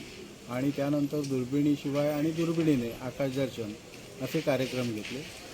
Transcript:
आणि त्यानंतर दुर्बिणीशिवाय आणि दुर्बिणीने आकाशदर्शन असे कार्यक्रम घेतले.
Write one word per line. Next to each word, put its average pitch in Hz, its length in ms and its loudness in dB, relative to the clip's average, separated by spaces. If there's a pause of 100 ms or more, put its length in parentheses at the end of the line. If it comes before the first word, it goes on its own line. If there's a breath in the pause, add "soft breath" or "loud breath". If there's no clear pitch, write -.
(500)
आणि 127 200 0
त्यानंतर 143 520 2
दुर्बिणीशिवाय 143 880 2
आणि 151 220 2
दुर्बिणीने 160 720 2
आकाशदर्शन 127 720 -2 (500)
असे 135 180 0
कार्यक्रम 127 480 2
घेतले. 110 320 -4 (340)